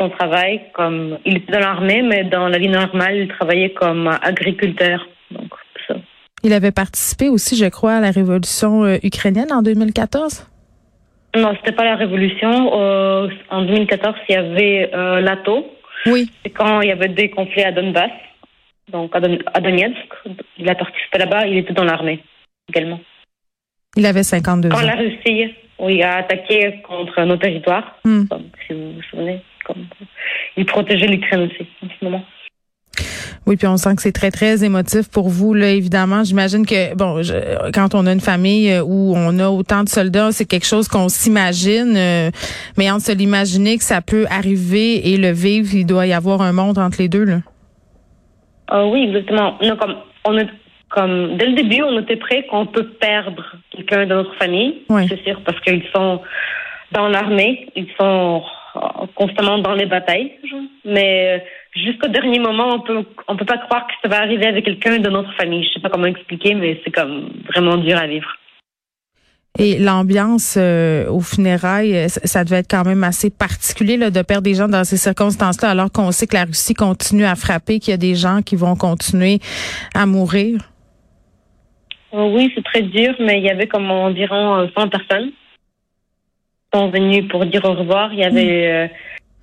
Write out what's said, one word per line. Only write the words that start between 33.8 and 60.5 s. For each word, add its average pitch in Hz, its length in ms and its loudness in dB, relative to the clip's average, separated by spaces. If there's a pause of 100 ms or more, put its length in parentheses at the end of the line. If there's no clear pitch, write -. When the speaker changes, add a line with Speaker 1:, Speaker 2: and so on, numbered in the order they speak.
Speaker 2:
que - 60 -4
c'est 196 100 0
très, 196 180 -2
très 214 340 2
émotif 202 460 0
pour 190 180 0
vous, 190 240 2
là, 202 200 4
évidemment. 190 500 2
J'imagine 196 420 2
que, 190 300 0
bon, 180 300 0
je, 175 100 -2 (380)
quand 196 220 2
on 190 120 4
a 185 60 4
une 185 80 2
famille, 196 500 2
euh, 180 140 2
où 190 320 2
on 170 240 2
a 190 80 2
autant 196 340 0
de 208 60 0
soldats, 202 420 2
c'est 220 160 -2
quelque 180 200 0
chose 214 200 2
qu'on 190 220 2
s'imagine, 202 880 2
euh, 175 340 2 (480)
mais 196 120 4
entre 208 160 0
se 226 60 2
l'imaginer 196 640 2
que - 60 -4
ça 190 160 2
peut 214 300 0
arriver 196 840 2
et 190 40 4
le 185 160 2
vivre, 196 420 2
il 190 120 2
doit 185 200 2
y 185 60 2
avoir 190 280 2
un 185 120 2
monde 190 260 2
entre 185 240 0
les 180 60 2
deux, 196 160 2
là. 180 140 2 (1300)
Speaker 1:
Euh, 202 140 4
oui, 254 220 2
exactement. 202 540 -2
Non, 220 140 0
comme, 202 200 -4 (280)
on 214 140 2
est, 214 100 0 (400)
comme, 180 480 0
dès 220 100 0
le 254 80 2
début, 247 280 2
on 269 180 0
était 220 160 -2
prêt 254 320 -4
qu'on 214 180 -2
peut 220 240 -2
perdre 202 540 -4 (260)
quelqu'un 202 360 -2
de 190 80 0
notre 190 220 -2
famille, 196 520 -2
Speaker 2:
Oui. 202 200 4
Speaker 1:
c'est 190 160 -6
sûr, 196 200 -4
parce 170 180 -4
qu'ils 180 200 0 (100)
sont 190 280 0 (720)
dans 208 160 0
l'armée, 208 640 0
ils 180 140 -8 (100)
sont, 185 440 2 (340)
euh, - 300 -6 (100)
constamment 202 420 0
dans 190 160 0
les 202 120 0
batailles, 185 460 -2 (160)
genre. 277 120 -10 (240)